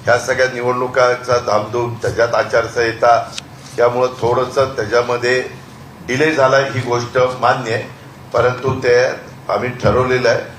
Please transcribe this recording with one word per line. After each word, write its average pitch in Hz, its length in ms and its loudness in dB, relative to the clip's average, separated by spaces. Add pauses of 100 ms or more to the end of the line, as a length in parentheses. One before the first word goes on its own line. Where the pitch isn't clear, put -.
ह्या 117 160 4
सगळ्या 127 340 0
निवडणुकांचा 123 840 0
धामधूम, 113 640 -2
त्याच्यात 110 340 0
आचारसंहिता, 113 960 2 (460)
त्यामुळं 123 320 2 (100)
थोडंसं 127 460 0
त्याच्यामध्ये 120 840 -2 (560)
डिले 139 260 0
झाला, 135 260 4
ही 135 220 -2
गोष्ट 120 380 -2
मान्य 127 560 0
आहे, 120 100 -4 (500)
परंतु 123 460 0
ते 123 260 4 (440)
आम्ही 104 200 -2
ठरवलेलं 120 600 2
आहे. 113 120 2 (180)